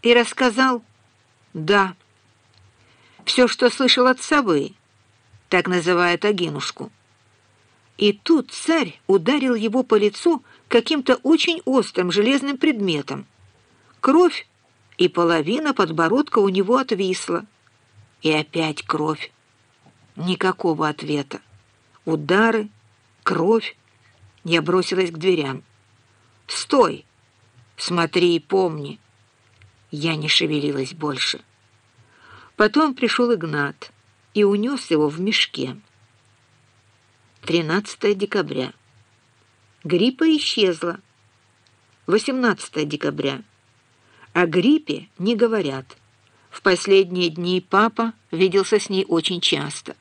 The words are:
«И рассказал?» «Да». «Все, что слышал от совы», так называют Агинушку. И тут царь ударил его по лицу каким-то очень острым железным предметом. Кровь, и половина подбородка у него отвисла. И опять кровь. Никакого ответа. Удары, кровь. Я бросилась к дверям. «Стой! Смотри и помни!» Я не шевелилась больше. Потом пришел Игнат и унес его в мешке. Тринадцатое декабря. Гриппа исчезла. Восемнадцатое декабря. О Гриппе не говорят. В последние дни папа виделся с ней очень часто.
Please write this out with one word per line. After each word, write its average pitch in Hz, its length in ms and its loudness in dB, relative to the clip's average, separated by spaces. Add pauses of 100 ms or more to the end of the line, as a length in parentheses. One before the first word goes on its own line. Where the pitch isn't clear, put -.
«И 240 120 4
рассказал?» 240 680 0 (720)
«Да». 185 400 0 (1300)
«Все, 247 220 2
что 247 220 2
слышал 254 380 2
от 254 160 2
совы», 202 500 0 (760)
так 175 180 0
называют 175 580 0
Агинушку. 175 680 -4 (1040)
И 202 160 2
тут - 380 0
царь 294 540 -2
ударил 247 480 2
его 226 300 0
по 240 100 0
лицу 214 500 2 (240)
каким-то 254 540 2
очень 330 440 2
острым 185 460 0
железным 262 460 0
предметом. 175 680 -2 (720)
Кровь, 330 480 4 (500)
и 180 100 2
половина 175 680 0
подбородка 175 640 0
у 196 100 4
него 196 280 2
отвисла. 190 680 -4 (760)
И 156 80 0
опять 156 500 -4
кровь. 151 500 -6 (840)
Никакого 175 720 -2
ответа. 147 540 -6 (640)
Удары, 208 640 0 (520)
кровь. 196 560 0 (680)
Я 165 200 0
бросилась 180 480 0
к 165 60 -12
дверям. 156 440 -2 (840)
«Стой! - 580 0 (720)
Смотри 170 580 0
и 160 40 0
помни!» 160 600 -2 (920)
Я 160 240 -4
не 151 120 -6
шевелилась 143 680 -2
больше. 147 480 -6 (1120)
Потом 277 400 2
пришел 240 380 0
Игнат 151 580 -6 (420)
и 208 100 2
унес 208 460 0
его 151 200 2
в 156 100 -10
мешке. 185 580 -4 (1600)
Тринадцатое 170 720 -2
декабря. 185 600 -4 (1120)
Гриппа 190 400 0 (140)
исчезла. 175 600 -2 (1080)
Восемнадцатое 220 800 0
декабря. 147 560 -4 (920)
О 175 120 2
Гриппе 185 720 0
не 214 180 0
говорят. 196 600 -2 (520)
В - 120 -20
последние 180 680 2
дни 175 380 -4
папа 226 460 0 (180)
виделся 190 480 2
с - 100 -8
ней 190 180 -2
очень 175 340 -2
часто. - 600 -4